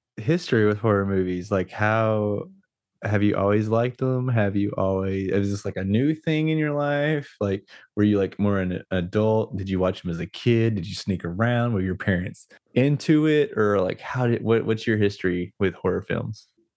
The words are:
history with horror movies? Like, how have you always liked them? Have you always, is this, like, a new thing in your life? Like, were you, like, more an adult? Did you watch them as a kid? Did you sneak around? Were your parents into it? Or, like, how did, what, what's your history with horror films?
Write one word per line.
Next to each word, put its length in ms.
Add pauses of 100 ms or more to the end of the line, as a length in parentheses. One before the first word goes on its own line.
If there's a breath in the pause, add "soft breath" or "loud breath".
(160)
history 500
with 120
horror 280
movies? 440
Like, 200
how 800 (540)
have 180
you 140
always 320
liked 300
them? 300
Have 280
you 200
always, 540
is 220
this, 120
like, 120
a 80
new 280
thing 360
in 100
your 160
life? 640
Like, 280 (260 loud breath)
were 80
you, 160
like, 200
more 200
an 320
adult? 640
Did 120
you 100
watch 240
them 80
as 80
a 80
kid? 480
Did 140
you 60
sneak 300
around? 480
Were 100
your 120
parents 540 (260 loud breath)
into 540
it? 280
Or, 240
like, 200
how 260
did, 160
what, 240
what's 220
your 100
history 640
with 140
horror 280
films? 460 (280)